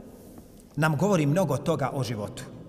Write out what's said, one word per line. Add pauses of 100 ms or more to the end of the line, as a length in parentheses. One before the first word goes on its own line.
(760)
nam
govori
mnogo
toga
o
životu. (260)